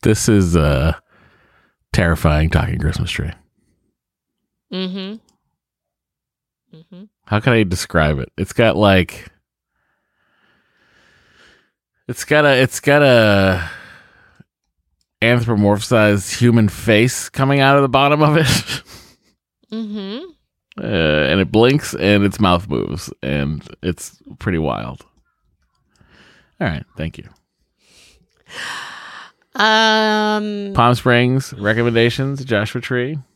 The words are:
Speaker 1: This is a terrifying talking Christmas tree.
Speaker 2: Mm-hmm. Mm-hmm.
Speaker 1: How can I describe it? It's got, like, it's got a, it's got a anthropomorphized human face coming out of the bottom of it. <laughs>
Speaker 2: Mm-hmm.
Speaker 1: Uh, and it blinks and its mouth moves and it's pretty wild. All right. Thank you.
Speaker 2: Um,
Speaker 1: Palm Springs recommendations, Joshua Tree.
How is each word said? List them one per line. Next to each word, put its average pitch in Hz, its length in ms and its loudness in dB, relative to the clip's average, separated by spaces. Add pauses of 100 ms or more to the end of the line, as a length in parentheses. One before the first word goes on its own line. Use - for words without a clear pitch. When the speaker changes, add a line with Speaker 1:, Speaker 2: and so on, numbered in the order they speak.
Speaker 1:
This - 260 2
is 92 280 4
a 73 440 2 (920)
terrifying 80 580 2
talking 82 280 0
Christmas 80 320 -4
tree. - 200 -8 (1400)
Speaker 2:
Mm-hmm. 185 440 -8 (1600)
Mm-hmm. 180 280 -20 (220)
Speaker 1:
How 107 140 -2
can 127 120 0
I 113 100 4
describe 80 560 -2
it? 62 180 -10
It's - 160 -8
got, 110 240 2
like, 95 520 2 (2750)
it's - 160 -10
got 151 200 2
a, 139 160 4
it's - 200 0
got 143 220 4
a 98 680 4 (1500)
anthropomorphized 107 1160 2
human 117 300 4
face 113 600 0
coming 139 320 0
out 139 160 4
of 143 60 4
the 139 60 0
bottom 143 340 2
of 151 140 4
it. - 520 -2
<laughs> - 40 -20 (800)
Speaker 2:
Mm-hmm. 214 480 -10 (600)
Speaker 1:
Uh, - 60 -8
and 80 540 0
it 82 100 -2
blinks 127 420 2
and 101 300 0
its 98 160 -2
mouth 92 300 0
moves 62 520 -6
and 73 460 -4 (160)
it's - 400 -8 (160)
pretty 92 200 -4
wild. 62 460 -6 (1600)
All - 80 -2
right. 76 160 -6 (120)
Thank 82 220 -10
you. - 60 -20 (2250)
Speaker 2:
Um, 214 1120 0
Speaker 1:
Palm 127 200 4
Springs 123 600 0
recommendations, 117 880 -2
Joshua 113 360 -4
Tree. 127 380 -6 (180)